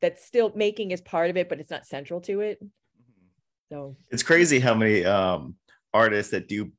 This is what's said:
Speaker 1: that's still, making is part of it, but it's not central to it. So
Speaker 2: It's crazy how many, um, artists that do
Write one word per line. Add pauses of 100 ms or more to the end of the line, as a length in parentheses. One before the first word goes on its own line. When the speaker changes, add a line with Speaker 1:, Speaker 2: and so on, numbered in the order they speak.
Speaker 1:
that's
still,
making
is
part
of
it,
but
it's
not
central
to
it. (1120)
So (140)
Speaker 2:
It's
crazy
how
many,
um, (360)
artists
that
do